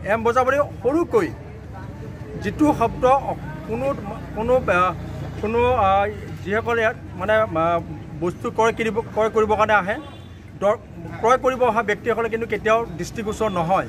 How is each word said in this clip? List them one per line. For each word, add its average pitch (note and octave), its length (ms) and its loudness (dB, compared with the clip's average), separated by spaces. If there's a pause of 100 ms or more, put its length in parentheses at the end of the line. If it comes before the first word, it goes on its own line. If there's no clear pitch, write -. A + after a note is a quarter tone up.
এম A3 180 0
বজাৰ A#3 220 4
বুলি C#4 120 4 (260)
সৰুকৈ B3 440 2 (1120)
যিটো D4 380 2
শব্দ A3+ 260 0
অ-, B3+ 300 4 (320)
কোনো, B3+ 260 -2 (420)
কোনো, A#3 200 0
আহ, F#3 380 4 (480)
কোনো, A3 180 0 (140)
আহ, G3+ 340 4 (360)
যিসকলে A3+ 380 0
ইয়াত A3 140 2 (200)
মানে, F#3+ 180 0
আহ, E3+ 460 2 (400)
বস্তু F3+ 320 -4
ক্ৰয় A3+ 220 4
কিনিব, A3 280 -2
ক্ৰয় A3 280 0
কৰিবৰ G#3+ 280 2
কাৰণে G#3+ 160 4
আহে, G3+ 220 2 (640)
দৰ-, G#3 180 2 (440)
ক্ৰয় B3 160 6
কৰিব B3+ 260 2
অহা A#3 200 4
ব্যক্তিসকলে A3 460 0
কিন্তু A3+ 180 -4
কেতিয়াও A3 380 2 (120)
দৃষ্টিগোচৰ G#3+ 520 -4
নহয় E3+ 400 0